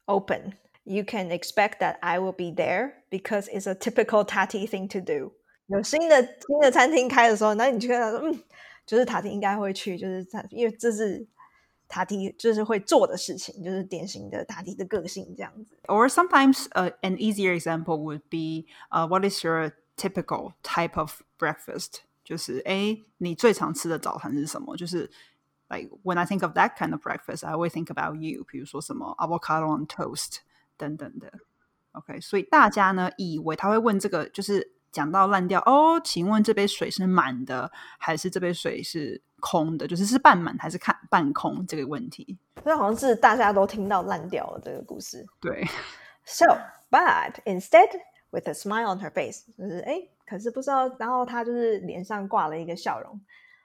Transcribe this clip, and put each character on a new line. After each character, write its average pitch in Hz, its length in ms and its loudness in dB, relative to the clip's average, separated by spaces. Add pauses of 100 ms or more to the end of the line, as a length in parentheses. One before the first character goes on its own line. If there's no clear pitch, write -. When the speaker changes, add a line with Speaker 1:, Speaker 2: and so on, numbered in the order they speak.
Speaker 1:
open, 196 480 -2 (300)
you 196 220 -4
can 185 220 -4
expect 202 520 -2
that 170 200 -2
I 175 180 -2
will 185 140 -2
be 175 180 -6
there 185 440 -2 (160)
because 196 380 -4
it's 196 220 -6
a 185 40 -4
typical 220 500 2
Tati 196 420 -2
thing 196 220 -6
to 196 120 -8
do. 147 340 -6 (320)
有 196 160 -2
新 320 260 0
的， 269 140 10
新 277 380 -2
的 269 100 8
餐 254 200 6
厅 254 160 4
开 240 220 6
的 214 80 4
时 214 80 2
候， 214 100 6
那 226 120 2
你 247 120 2
就 240 100 -2
跟 240 120 2
他 226 100 0
说， 226 100 -2
嗯， 302 220 -4 (440)
就 220 100 0
是 247 80 6
Tati 202 240 -4
应 202 100 -6
该 202 160 0
会 202 180 -2
去， 190 260 -6
就 190 100 -6
是 185 160 -6
他， 202 240 -10
因 226 180 0
为 220 60 -2
这 233 180 0
是 214 360 -2 (640)
塔 185 140 -2
提 196 320 -4
就 226 160 4
是 214 100 0
会 214 160 0
做 226 260 6
的 - 80 -2
事 185 200 -8
情， - 280 -14
就 175 80 -6
是 190 140 -4
典 190 240 -10
型 196 220 -14
的 202 160 -6
塔 190 160 -12
提 185 120 -12
的 196 120 -8
个 180 200 -4
性 185 300 -12
这 196 60 -12
样 - 100 -14 (100)
子。 - 140 -20 (120)
Speaker 2:
Or 220 200 4
sometimes, 277 600 6
uh, 180 200 0 (120)
an 190 160 -2
easier 202 360 0
example 165 440 -2
would 151 320 -8
be, 160 360 -6 (240)
uh, 165 160 0
what 190 240 2
is - 140 -4
your 160 280 0 (260)
typical 180 640 -6
type 170 360 -4
of 156 220 -6 (180)
breakfast? - 580 -6 (280)
就 160 140 -10
是， 127 260 -8
诶， 202 400 -2 (140)
你 175 160 -4
最 220 180 4
常 165 220 -4
吃 165 160 -4
的 156 80 -2
早 - 200 -6
餐 - 140 -10
是 147 140 -4
什 - 160 -10
么？ - 120 -12
就 175 120 -10
是， 170 240 -6 (580)
like, - 220 -10 (120)
when 180 160 -2
I 175 60 2
think 185 180 -2
of 165 140 -2
that 196 220 2
kind 165 140 -2
of - 140 -8
breakfast, - 400 -10
I 156 60 -6
always 165 200 -2
think 160 160 -6
about 151 280 -4
you. 156 280 -8
比 - 140 -16
如 131 60 -12
说 139 160 -12
什 - 160 -10
么 - 220 -10
avocado 160 580 -2
on 151 100 -4
toast - 520 -8 (400)
等 151 180 -8
等 - 220 -16
的。 - 120 -18 (600)
OK， - 300 -16
所 - 160 -2
以 180 60 2
大 269 260 6
家 190 220 2
呢， 185 260 0
以 165 200 -6
为 156 160 -4
他 190 140 -2
会 214 80 4
问 220 240 2
这 208 80 0
个， 156 220 -2
就 202 120 -10
是 196 300 -2 (180)
讲 151 220 -4
到 190 140 6
烂 190 200 2
掉 180 200 2
，“哦， 208 360 8
请 175 240 -2
问 214 160 4
这 214 120 4
杯 202 120 2
水 - 240 -4
是 190 160 -2
满 131 380 4
的， 127 260 -6 (280)
还 160 180 -2
是 185 140 -4
这 185 100 -4
杯 180 100 0
水 - 320 -4
是 147 380 -8 (200)
空 160 360 0
的？” 170 120 -6
就 175 60 -6
是 190 120 0
是 247 120 2
半 262 200 10
满 170 180 -4
还 160 140 -8
是 175 80 -6
看， - 180 -2 (140)
半 160 240 4
空 - 320 -4
这 160 100 -8
个 139 100 -4
问 139 220 -8
题。 - 300 -16 (260)
Speaker 1:
这 311 100 4
好 269 100 2
像 220 120 0
是 254 180 4
大 226 220 6
家 208 160 6
都 196 140 4
听 196 220 -4
到 190 160 2
烂 185 260 -6
掉 - 220 -2
了， - 120 -12
这 - 80 -10
个 139 100 -10
故 - 180 -14
事。 - 260 -14 (140)
Speaker 2:
对。 - 260 -6 (580)
Speaker 1:
So, - 220 4 (440)
but 285 440 2 (100)
instead, 311 440 6 (420)
with - 180 -6
a 147 60 -4
smile 208 400 -2
on 190 60 -8
her 160 100 -8
face， - 340 -6 (140)
就 196 100 -10
是， 175 120 -8
诶， 359 300 -6 (160)
可 190 120 -10
是 226 120 -6
不 262 120 -6
知 269 60 -8
道， 262 200 2 (100)
然 226 120 -6
后 247 160 0
她 240 180 -6
就 240 80 -4
是 226 260 0
脸 180 240 -8
上 202 240 -6
挂 190 220 2
了 156 100 -6
一 165 60 -8
个 170 100 -8
笑 135 280 -6
容。 208 180 -18 (440)